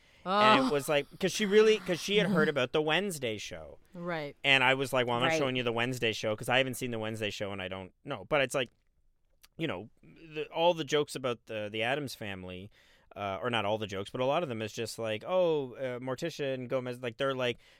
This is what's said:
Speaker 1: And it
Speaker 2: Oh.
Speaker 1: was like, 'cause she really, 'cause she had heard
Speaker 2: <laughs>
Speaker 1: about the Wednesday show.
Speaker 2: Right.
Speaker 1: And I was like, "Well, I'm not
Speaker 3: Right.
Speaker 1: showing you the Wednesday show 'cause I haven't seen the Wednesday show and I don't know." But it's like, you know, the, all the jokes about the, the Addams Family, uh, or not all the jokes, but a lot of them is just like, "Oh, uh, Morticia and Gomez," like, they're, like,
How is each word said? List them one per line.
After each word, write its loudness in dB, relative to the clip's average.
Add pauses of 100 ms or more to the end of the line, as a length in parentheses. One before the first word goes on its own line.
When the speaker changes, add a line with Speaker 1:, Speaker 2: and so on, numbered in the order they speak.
(240)
Speaker 1:
And 6
it 2
Speaker 2:
Oh. -2
Speaker 1:
was 0
like, 2 (120)
'cause 0
she 0
really, 8
'cause -2
she 0
had 4
heard 4
Speaker 2:
<laughs> 0
Speaker 1:
about 0
the 2
Wednesday 0
show. -12 (160)
Speaker 2:
Right. -8
Speaker 1:
And 6
I 6
was -2
like, 4
"Well, 2
I'm 0
not 4
Speaker 3:
Right. 2
Speaker 1:
showing 0
you -2
the 0
Wednesday 0
show -2
'cause -8
I 4
haven't 0
seen -6
the -4
Wednesday -4
show -6
and -6
I -6
don't -10 (140)
know." -8
But 2
it's -2
like, -2 (880)
you -4
know, -8 (140)
the, -10
all 2
the -4
jokes 0
about -2
the, -6
the -4
Addams -2
Family, -10 (440)
uh, -4
or -2
not 2
all 2
the -6
jokes, -6
but -4
a 0
lot 2
of -2
them -6
is -6
just -8
like, -4
"Oh, 2
uh, -6
Morticia -4
and -6
Gomez," -2
like, -6
they're, 0
like, 0 (220)